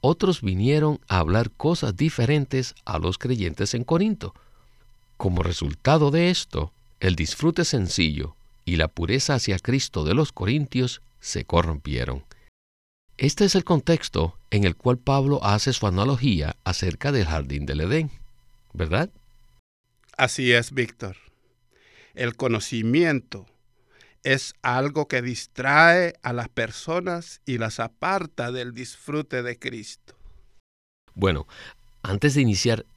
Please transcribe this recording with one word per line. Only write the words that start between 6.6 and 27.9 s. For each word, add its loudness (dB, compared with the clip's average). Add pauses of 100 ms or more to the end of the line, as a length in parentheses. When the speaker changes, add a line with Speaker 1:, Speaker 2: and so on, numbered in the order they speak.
Speaker 1:
el 2
disfrute 0
sencillo 0 (280)
y -2
la 2
pureza 0
hacia 0
Cristo -2
de 2
los 2
corintios -2 (160)
se -8
corrompieron. -2 (920)
Este 2
es 4
el 2
contexto 0 (140)
en 4
el 2
cual 2
Pablo 0
hace 2
su 0
analogía 2
acerca -2
del 2
jardín -2
del -2
Edén, 0 (600)
¿verdad? -2 (1040)
Speaker 2:
Así 2
es, 4
Víctor. -6 (1000)
El -4
conocimiento 0 (760)
es 0
algo 0
que -2
distrae 4
a -4
las -6
personas -6
y -4
las -4
aparta -4